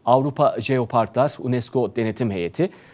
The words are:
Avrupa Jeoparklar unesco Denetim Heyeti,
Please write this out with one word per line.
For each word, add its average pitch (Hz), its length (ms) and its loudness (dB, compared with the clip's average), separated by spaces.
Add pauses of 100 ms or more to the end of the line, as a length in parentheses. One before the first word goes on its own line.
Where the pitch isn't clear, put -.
Avrupa 139 540 2
Jeoparklar 123 800 0
unesco 123 560 -2
Denetim 110 360 -2
Heyeti, 90 380 -2 (240)